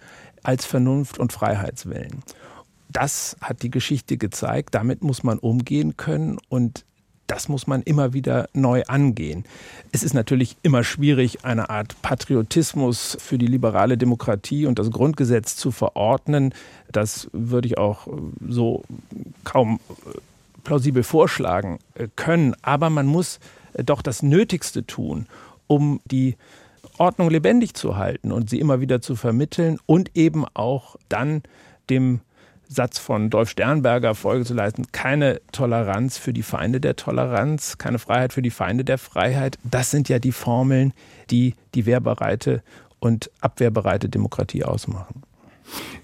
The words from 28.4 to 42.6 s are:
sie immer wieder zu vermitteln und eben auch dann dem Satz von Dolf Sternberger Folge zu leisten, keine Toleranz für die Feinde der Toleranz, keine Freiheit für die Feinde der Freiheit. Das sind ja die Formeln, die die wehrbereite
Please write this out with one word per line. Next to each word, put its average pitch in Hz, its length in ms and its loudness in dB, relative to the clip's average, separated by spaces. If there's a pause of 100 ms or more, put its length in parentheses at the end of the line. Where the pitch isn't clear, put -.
sie 123 100 0
immer 139 200 2
wieder 131 200 0
zu 131 160 -6
vermitteln 143 680 0
und 175 280 4
eben 156 380 4
auch 123 440 -4 (120)
dann 143 340 -2 (460)
dem 127 320 2 (480)
Satz 123 300 -2
von 107 300 -2
Dolf 110 220 2
Sternberger 120 640 2
Folge 117 320 0
zu 123 80 -6
leisten, 113 380 -2
keine 139 500 0 (100)
Toleranz 117 640 0
für - 160 -6
die 117 100 -4
Feinde 113 380 -2
der 139 160 0
Toleranz, 127 800 -2
keine 117 220 -4
Freiheit 123 340 0
für - 80 -4
die 120 100 0
Feinde 110 320 -2
der 131 140 0
Freiheit. 135 680 -2
Das 123 280 -2
sind 147 180 2
ja 131 100 2
die 120 140 0
Formeln, 131 640 2 (360)
die 123 240 4 (200)
die 117 100 0
wehrbereite 117 800 0 (360)